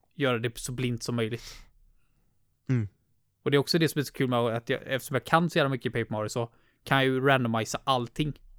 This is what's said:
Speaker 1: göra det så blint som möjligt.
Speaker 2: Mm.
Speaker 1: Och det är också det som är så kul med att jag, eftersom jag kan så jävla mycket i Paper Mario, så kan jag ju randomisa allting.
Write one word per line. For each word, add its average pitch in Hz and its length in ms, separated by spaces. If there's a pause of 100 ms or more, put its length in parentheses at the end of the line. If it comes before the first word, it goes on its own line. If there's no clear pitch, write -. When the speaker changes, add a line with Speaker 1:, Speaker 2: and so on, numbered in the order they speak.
(140)
Speaker 1:
göra 127 240
det 117 200
så - 140
blint 123 300
som 120 140
möjligt. 117 260 (1300)
Speaker 2:
Mm. 120 200 (540)
Speaker 1:
Och 147 80
det 143 60
är - 20
också 151 200
det 151 100
som - 100
är 139 60
så - 80
kul 131 160
med 123 100
att 117 300
jag, 127 140
eftersom 135 320
jag 127 100
kan 165 260
så - 80
jävla 139 120
mycket 131 160
i 123 40
Paper 113 220
Mario, 107 160
så 117 220 (340)
kan 139 120
jag 135 100
ju 131 140
randomisa 123 640
allting. 135 560 (180)